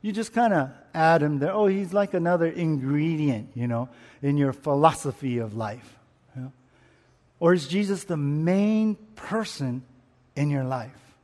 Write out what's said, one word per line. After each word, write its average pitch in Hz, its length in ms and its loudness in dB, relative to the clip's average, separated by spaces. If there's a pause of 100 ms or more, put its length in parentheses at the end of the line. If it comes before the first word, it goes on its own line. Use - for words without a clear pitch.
You 208 120 -6
just 220 200 -6
kinda 185 400 2 (200)
add 160 280 4
him 147 180 0
there. 156 120 0
Oh, 208 160 2
he's 190 240 0
like 202 220 0
another 170 340 2
ingredient, 151 1080 0
you 120 120 -2
know, 120 220 -4 (320)
in 143 160 0
your 139 160 2
philosophy 139 880 0
of 110 160 -6
life. 107 420 -8 (380)
Yeah? 131 120 -12 (920)
Or 170 140 6
is 151 140 0
Jesus 196 360 -2
the 165 140 -4
main 196 760 2 (200)
person 135 680 -6 (520)
in 143 140 0
your 139 140 0
life? 131 600 -8